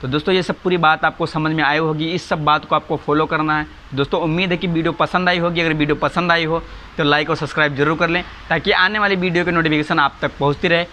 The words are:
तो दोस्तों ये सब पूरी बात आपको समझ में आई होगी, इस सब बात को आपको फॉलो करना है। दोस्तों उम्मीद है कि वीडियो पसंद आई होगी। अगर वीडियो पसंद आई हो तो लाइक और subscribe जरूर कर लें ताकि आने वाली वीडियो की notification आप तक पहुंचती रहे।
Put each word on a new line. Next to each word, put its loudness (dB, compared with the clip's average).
तो -8
दोस्तों 0
ये 2
सब -4
पूरी 0
बात 2
आपको 0
समझ -2
में 0
आई 2
होगी, -2
इस -4
सब -2
बात 2
को 0
आपको -2
फॉलो 0
करना 0
है। -4
दोस्तों 0
उम्मीद 0
है 0
कि -4
वीडियो 0
पसंद 0
आई 2
होगी। 0
अगर 2
वीडियो 2
पसंद 0
आई 2
हो -2
तो 0
लाइक 2
और 2
subscribe -2
जरूर 2
कर 0
लें 0
ताकि 0
आने 2
वाली 2
वीडियो 0
की -2
notification 0
आप 2
तक -2
पहुंचती 0
रहे। 2